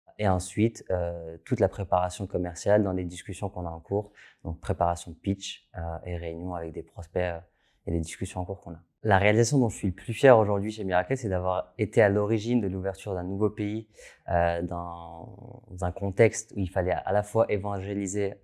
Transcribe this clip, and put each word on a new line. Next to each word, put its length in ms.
Et 100
ensuite, 640
euh, 540
toute 140
la 100
préparation 580
commerciale 580
dans 80
les 120
discussions 440
qu'on 180
a 40
en 100
cours, 320
donc 160
préparation 520
de 40
pitch, 500
euh, 40
et 140
réunion 360
avec 180
des 100
prospects, 400
euh, 180
et 60
des 80
discussions 420
en 20
cours 160
qu'on 140
a. 60
La 140
réalisation 420
dont 120
je 60
suis 120
le 60
plus 180
fier 260
aujourd'hui 320
chez 140
Miracle, 320
c'est 140
d'avoir 480
été 240
à 80
l'origine 500
de 80
l'ouverture 460
d'un 100
nouveau 240
pays, 400
euh, 320
dans 1040
un 100
contexte 640
où 60
il 100
fallait 220
à 200
la 100
fois 280
évangéliser 920